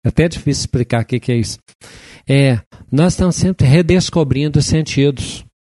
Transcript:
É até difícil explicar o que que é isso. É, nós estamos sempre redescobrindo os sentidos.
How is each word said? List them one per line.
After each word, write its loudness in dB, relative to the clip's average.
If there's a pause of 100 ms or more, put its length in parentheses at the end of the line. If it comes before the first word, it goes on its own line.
É -2
até 2
difícil -4
explicar -2
o -12
que -4
que -4
é 0
isso. -4 (720)
É, 2 (320)
nós 2
estamos 0
sempre 0
redescobrindo 2
os 0
sentidos. -2 (260)